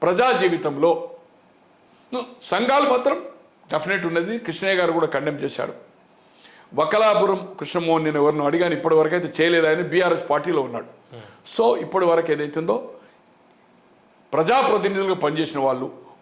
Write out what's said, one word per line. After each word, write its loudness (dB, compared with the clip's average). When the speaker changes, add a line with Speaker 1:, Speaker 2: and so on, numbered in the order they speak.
Speaker 1:
ప్రజా 2
జీవితంలో. 0
ను-, -6
సంఘాలు 2
మాత్రం 0
డెఫినెట్ -2
ఉన్నది. -2
కృష్ణయ్య -4
గారు 2
కూడా 0
కండెమ్ -4
చేశారు. -6
వకలాపురం 2
కృష్ణమోహన్ 0
నేను 0
ఎవరినో 2
అడిగాను, 0
ఇప్పటి 0
వరకు 4
అయితే -2
చేయలేదు, 4
ఆయన 2
బీఆర్ఎస్ 0
పార్టీలో 0
ఉన్నాడు. -8
Speaker 2:
Hmm. -20
Speaker 1:
So 2
ఇప్పటి 0
వరకు 2
ఏదైతుందో -4
ప్రజాప్రతినిధులుగా 2
పనిచేసిన -2
వాళ్ళు, -2